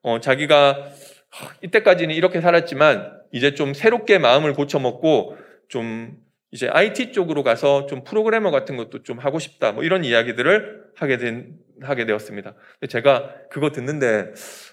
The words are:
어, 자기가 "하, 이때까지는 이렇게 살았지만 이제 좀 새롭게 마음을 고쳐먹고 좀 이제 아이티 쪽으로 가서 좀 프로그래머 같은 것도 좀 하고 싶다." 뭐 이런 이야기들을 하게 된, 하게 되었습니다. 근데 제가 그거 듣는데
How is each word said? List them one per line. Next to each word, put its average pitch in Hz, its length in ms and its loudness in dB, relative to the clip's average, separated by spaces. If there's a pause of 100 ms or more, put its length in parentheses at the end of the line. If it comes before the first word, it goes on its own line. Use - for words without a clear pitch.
어, 117 180 -2
자기가 139 680 2 (400)
"하, - 200 -16 (120)
이때까지는 180 520 2
이렇게 180 260 0
살았지만 156 720 2 (200)
이제 135 220 0
좀 139 200 -4
새롭게 220 440 2
마음을 143 340 4
고쳐먹고 143 840 0 (320)
좀 117 480 -8 (340)
이제 - 180 -6
아이티 214 440 0
쪽으로 160 300 -2
가서 135 440 2
좀 131 180 -10
프로그래머 220 460 0
같은 135 260 -2
것도 - 260 -12
좀 120 160 -12
하고 139 200 -4
싶다." - 340 -4
뭐 117 100 -6
이런 170 220 -4
이야기들을 123 800 0 (120)
하게 135 200 -2
된, 120 380 -8 (280)
하게 131 240 -6
되었습니다. 104 480 -6 (260)
근데 - 60 -10
제가 123 480 0 (160)
그거 147 200 -2
듣는데 123 640 -2 (400)